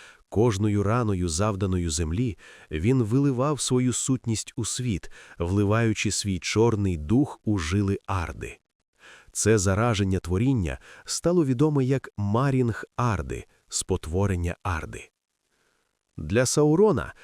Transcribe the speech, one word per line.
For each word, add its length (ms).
Кожною 500
раною, 460
завданою 600
землі, 480
він 320
виливав 580
свою 320
сутність 640
у 80
світ, 460
вливаючи 720
свій 280
чорний 580
дух 480
у 140
жили 480
Арди. 520
Це 260
зараження 600
творіння 600
стало 400
відоме 400
як 320
Марінг 680
Арди, 480
спотворення 960
Арди. 480
Для 300
Саурона 760